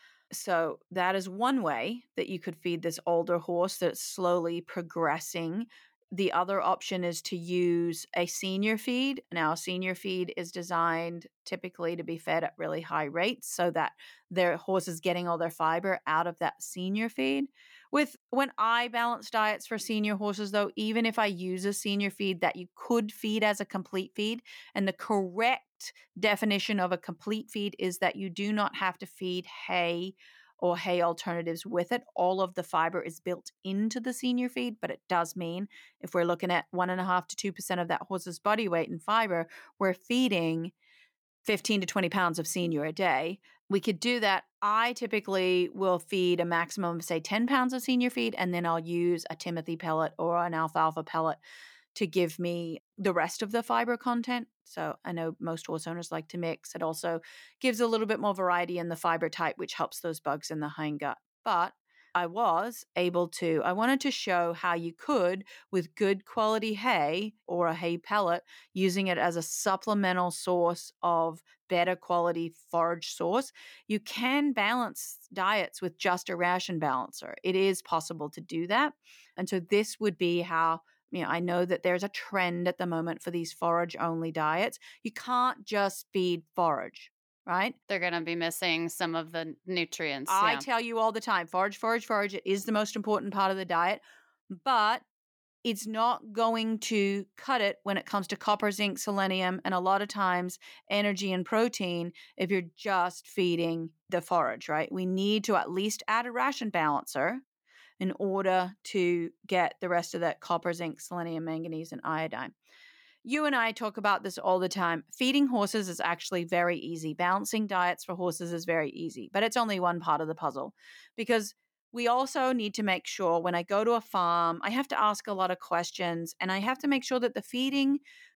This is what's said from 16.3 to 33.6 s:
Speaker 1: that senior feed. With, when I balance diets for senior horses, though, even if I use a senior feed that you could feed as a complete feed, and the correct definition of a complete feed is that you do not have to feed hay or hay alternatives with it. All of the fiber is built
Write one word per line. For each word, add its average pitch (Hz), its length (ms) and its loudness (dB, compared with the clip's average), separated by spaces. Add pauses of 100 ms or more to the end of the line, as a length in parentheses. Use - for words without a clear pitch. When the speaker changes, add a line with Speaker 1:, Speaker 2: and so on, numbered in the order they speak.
Speaker 1:
that - 240 -2
senior 202 460 -2
feed. 269 380 0 (440)
With, 294 240 2 (160)
when 269 280 0
I 233 300 2
balance 233 400 -2
diets 214 380 0
for 226 100 -4
senior 208 380 0
horses, 202 380 -2
though, 208 240 2
even 220 280 0
if 226 140 0
I 214 80 4
use 185 380 -2
a 202 80 0
senior 202 380 -2
feed 190 320 -2
that 180 120 2
you 180 220 -12
could 233 340 0
feed 214 320 -2
as 208 180 4
a 202 40 -4
complete 190 500 -4
feed, 220 260 -2 (320)
and 196 140 0
the 190 60 2
correct 202 1000 -2 (280)
definition 208 580 2
of 180 140 2
a 175 60 2
complete 208 520 -6
feed 202 300 -4
is 180 180 -2
that 185 160 2
you 196 160 -6
do 202 220 -2
not 208 240 0
have 185 220 -2
to 175 80 -12
feed 180 400 -6 (200)
hay 180 480 0 (460)
or 175 180 2
hay 180 240 2
alternatives 170 640 -2
with 175 260 -2
it. 247 120 -2 (100)
All 185 260 4
of 185 140 0
the 180 80 -2
fiber 165 400 0
is 160 180 -10
built - 300 -6 (140)